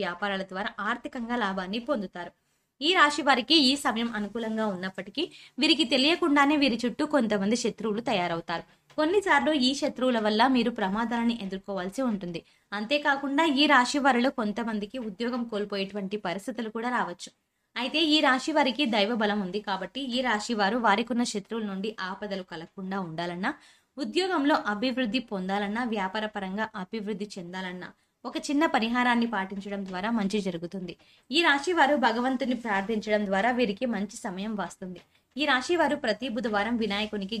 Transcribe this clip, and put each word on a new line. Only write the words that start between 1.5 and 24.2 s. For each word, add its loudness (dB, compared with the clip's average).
పొందుతారు. -4
ఈ 2
రాశి 4
వారికి 4
ఈ 4
సమయం -2
అనుకూలంగా -4
ఉన్నప్పటికీ -6
వీరికి 8
తెలియకుండానే 6
వీరి 4
చుట్టూ 0
కొంతమంది 4
శత్రువులు -2
తయారవుతారు. -2
కొన్నిసార్లు 4
ఈ 4
శత్రువుల 0
వల్ల 4
మీరు 2
ప్రమాదాలను 0
ఎదుర్కోవాల్సి -6
ఉంటుంది. -6
అంతేకాకుండా 0
ఈ 8
రాశి 4
వారిలో 4
కొంతమందికి -4
ఉద్యోగం -4
కోల్పోయేటువంటి -4
పరిస్థితులు -6
కూడా -4
రావచ్చు. -6
అయితే -2
ఈ 4
రాశి 2
వారికి 2
దైవ 2
బలం 0
ఉంది -4
కాబట్టి -6
ఈ 0
రాశి -2
వారు 2
వారికున్న 2
శత్రువుల -6
నుండి -6
ఆపదలు -8
కలగకుండా -8
ఉండాలన్నా, -6
ఉద్యోగంలో 0